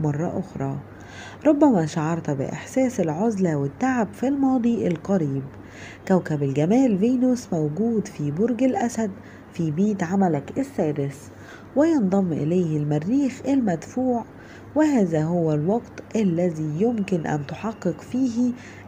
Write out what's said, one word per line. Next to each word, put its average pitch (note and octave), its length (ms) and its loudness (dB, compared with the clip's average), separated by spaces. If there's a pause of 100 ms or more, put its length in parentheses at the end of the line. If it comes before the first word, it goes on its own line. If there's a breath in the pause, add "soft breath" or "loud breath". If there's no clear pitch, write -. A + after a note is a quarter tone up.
مرة D3+ 380 -2
أخرى. C#3 380 -6 (680 loud breath)
ربما C#4+ 400 6
شعرت D#3+ 440 -2
بإحساس F3+ 720 -2
العزلة F#3 560 2
والتعب A3 580 0
في - 140 -2
الماضي C4 600 2
القريب. D#3 560 0 (640 loud breath)
كوكب D#3+ 360 2
الجمال F3+ 560 4
فينوس B3 540 2
موجود F#3 540 0
في D3 240 -4
برج A3 320 0
الأسد A#3 480 0 (420 loud breath)
في D#3+ 180 -2
بيت G3 320 0
عملك E3+ 560 0
السادس، D3 720 -2 (440 loud breath)
وينضم G3 580 4
إليه D#3+ 440 0
المريخ D#3 680 0
المدفوع، B3 800 0 (500 loud breath)
وهذا G#3+ 480 4
هو E3 300 2
الوقت F3+ 500 -2 (120)
الذي E3+ 640 2
يمكن F#3+ 480 0
أن D3+ 200 -2
تحقق F#3 540 -6
فيه B3 520 0 (340 loud breath)